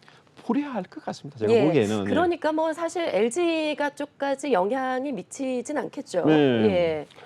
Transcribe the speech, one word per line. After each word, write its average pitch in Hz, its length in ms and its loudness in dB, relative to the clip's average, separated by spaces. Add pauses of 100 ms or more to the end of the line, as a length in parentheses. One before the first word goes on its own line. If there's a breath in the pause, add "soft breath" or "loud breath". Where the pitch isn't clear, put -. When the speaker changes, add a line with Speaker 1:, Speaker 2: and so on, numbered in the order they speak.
(440 soft breath)
Speaker 1:
풀어야 277 300 -2
할 196 80 -4
것 - 220 -16
같습니다. - 340 -12
제가 208 140 2
Speaker 2:
예. 226 120 6
Speaker 1:
보기에는. 107 360 2
예. - 40 -2
Speaker 2:
그러니까 320 480 0
뭐 320 220 0
사실 339 300 -4
엘지가 302 880 0
쪽까지 277 580 -4
영향이 254 600 0
미치진 254 680 -6
않겠죠. 180 480 -4
Speaker 1:
네. 156 80 6
Speaker 2:
예. 165 720 4 (200 loud breath)